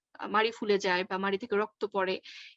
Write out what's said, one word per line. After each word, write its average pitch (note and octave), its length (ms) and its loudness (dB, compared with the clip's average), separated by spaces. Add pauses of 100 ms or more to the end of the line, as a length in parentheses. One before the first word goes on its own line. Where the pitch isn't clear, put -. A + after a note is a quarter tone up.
(200)
আহ, - 80 -8
মাড়ি G#3+ 240 2
ফুলে G#3 260 2
যায় F#3 320 2
বা F#3+ 80 -2
মাড়ি G3 200 0
থেকে G#3 180 -4
রক্ত G#3 300 0
পড়ে, F#3+ 360 0 (360)